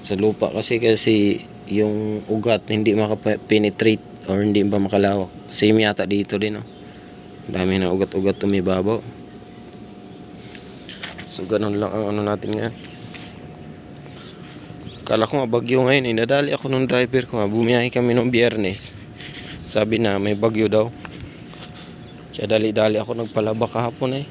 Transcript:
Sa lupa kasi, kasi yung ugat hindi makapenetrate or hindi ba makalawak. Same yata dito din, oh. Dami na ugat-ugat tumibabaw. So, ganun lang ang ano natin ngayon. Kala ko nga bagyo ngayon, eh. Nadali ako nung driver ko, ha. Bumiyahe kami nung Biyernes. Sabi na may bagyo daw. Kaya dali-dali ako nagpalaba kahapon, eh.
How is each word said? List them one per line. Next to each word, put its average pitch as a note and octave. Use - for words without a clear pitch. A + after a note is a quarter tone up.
Sa G#2
lupa G#2
kasi, A2
kasi A2
yung G#2+
ugat G#2+
hindi G#2+
makapenetrate G#2+
or G2
hindi G#2
ba G2+
makalawak. G2
Same A2
yata G#2
dito G2+
din, G#2+
oh. A2+
Dami F#2
na F#2
ugat-ugat F#2+
tumibabaw. G2
So, -
ganun G#2
lang G2
ang G#2
ano G#2
natin G#2
ngayon. A2
Kala A2
ko C#3+
nga A#2+
bagyo A#2+
ngayon, C3+
eh. A#2
Nadali C3+
ako C#3
nung C3
driver B2
ko, A2+
ha. G2+
Bumiyahe A#2
kami A#2+
nung B2
Biyernes. A2
Sabi G#2+
na G2+
may G#2
bagyo A2
daw. G#2+
Kaya G#2+
dali-dali G#2+
ako A#2
nagpalaba A2
kahapon, B2+
eh. D3+